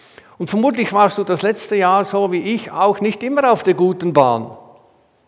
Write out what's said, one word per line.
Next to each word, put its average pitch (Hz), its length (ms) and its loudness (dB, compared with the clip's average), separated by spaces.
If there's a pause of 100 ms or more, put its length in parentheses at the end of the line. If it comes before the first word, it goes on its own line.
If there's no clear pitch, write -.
(380)
Und 175 140 -6
vermutlich 226 420 0
warst 202 240 2
du 202 60 -2
das 180 180 -2
letzte 208 360 -2
Jahr 190 280 2
so 196 260 -2
wie 180 220 -2
ich - 180 -6
auch 196 300 0
nicht 214 220 -4
immer 269 280 0
auf 214 120 0
der 185 100 2
guten 175 400 0
Bahn. 120 420 2 (720)